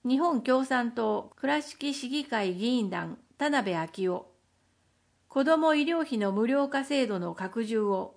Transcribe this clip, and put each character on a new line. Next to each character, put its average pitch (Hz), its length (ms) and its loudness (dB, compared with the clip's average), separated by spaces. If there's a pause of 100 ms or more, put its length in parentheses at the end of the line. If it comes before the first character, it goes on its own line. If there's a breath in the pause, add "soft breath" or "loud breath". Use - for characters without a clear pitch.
日 254 140 2
本 320 220 2
共 262 240 2
産 247 260 0
党 220 460 -2
倉 294 240 -2
敷 285 320 -6
市 269 160 -6
議 285 160 -4
会 208 300 -2
議 202 120 -2
員 240 220 0
団、 170 280 -6 (200)
田 294 120 0
辺 214 260 0
昭 165 340 -2
夫。 - 240 -6 (1000)
子 269 100 2
ど 320 140 6
も 311 160 4
医 294 80 4
療 330 200 2
費 277 180 -2
の 202 120 2
無 208 140 2
料 277 240 2
化 277 140 -2
制 269 240 0
度 208 100 -2
の 175 160 -4
拡 190 320 -4
充 220 160 0
を。 196 360 0